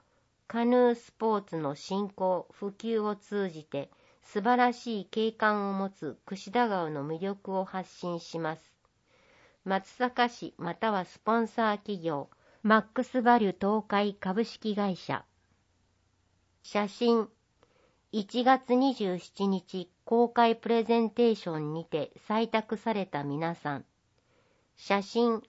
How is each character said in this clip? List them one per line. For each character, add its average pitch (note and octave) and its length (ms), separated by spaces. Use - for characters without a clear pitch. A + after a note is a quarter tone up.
カ A#3 160
ヌ B3 120
ー B3 200
ス - 160
ポ A3 240
ー G3+ 80
ツ E3+ 140
の D3 180
振 G3 320
興、 F#3 420
普 G3+ 260
及 A3+ 240
を G#3 140
通 G3+ 360
じ D#3 120
て、 C#3 260
素 - 180
晴 A#3+ 140
ら B3 160
し A3+ 300
い - 20
景 A3 260
観 G#3 400
を G3 40
持 G3 160
つ D3+ 360
櫛 G3 240
田 A#3+ 160
川 F3+ 240
の C#3+ 160
魅 D#3+ 140
力 G3 360
を F#3+ 80
発 F#3 300
信 F3 240
し E3+ 220
ま D#3+ 160
す。 - 180
松 F#3+ 380
阪 B3 260
市 F3 300
ま F3 160
た A3+ 160
は F#3+ 140
ス - 160
ポ A3+ 180
ン A3+ 80
サ A3 240
ー G#3 60
企 G3+ 240
業、 D#3 300
マ A3 160
ッ - 20
ク A#3 220
ス B3+ 180
バ A#3+ 160
リ G#3 120
ュ F3+ 60
東 G#3 300
海 G#3 280
株 F#3+ 280
式 G#3+ 320
会 G3 220
社。 - 280
写 G#3 240
真、 A#3 400
一 A3 300
月 C4 300
二 C4 180
十 F#3 260
七 - 300
日 F#3 400
公 A#3 240
開 A#3 260
プ A3+ 140
レ A3+ 160
ゼ A#3 160
ン A3+ 80
テ A#3 240
ー - 20
シ G3 140
ョ D#3+ 80
ン D3+ 160
に E3 140
て D3+ 260
採 A3+ 200
択 A3 280
さ A3+ 160
れ G3 140
た C#3+ 180
皆 D#3+ 300
さ D3 220
ん。 - 100
写 G3+ 240
真 A3+ 480